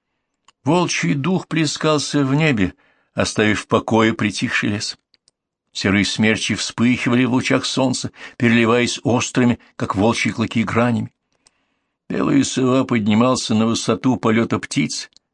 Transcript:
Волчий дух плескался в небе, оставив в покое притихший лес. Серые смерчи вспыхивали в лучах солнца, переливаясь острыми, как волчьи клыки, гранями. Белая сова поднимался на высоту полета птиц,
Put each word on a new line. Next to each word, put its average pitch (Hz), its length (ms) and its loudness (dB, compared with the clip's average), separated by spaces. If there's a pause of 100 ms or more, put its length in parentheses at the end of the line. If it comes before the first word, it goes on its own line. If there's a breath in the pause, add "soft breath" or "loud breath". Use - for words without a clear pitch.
(640)
Волчий 170 520 0
дух 160 340 -2
плескался 151 760 -2
в 135 120 0
небе, 131 400 0 (400)
оставив 104 460 0
в - 80 -12
покое 113 440 2
притихший 113 560 -4
лес. 104 300 -6 (760)
Серые 101 320 2
смерчи 110 520 0
вспыхивали 120 680 0
в 117 80 -2
лучах 131 320 0
солнца, 127 460 -4 (260 loud breath)
переливаясь 117 680 2
острыми, 120 560 0 (180 soft breath)
как - 200 -6
волчьи 113 340 2
клыки, 113 320 -2
гранями. 113 520 -2 (960)
Белая 139 340 0
сова 131 400 0
поднимался 117 680 2
на 110 120 2
высоту 113 520 0
полета 110 400 0
птиц, - 500 -6 (260)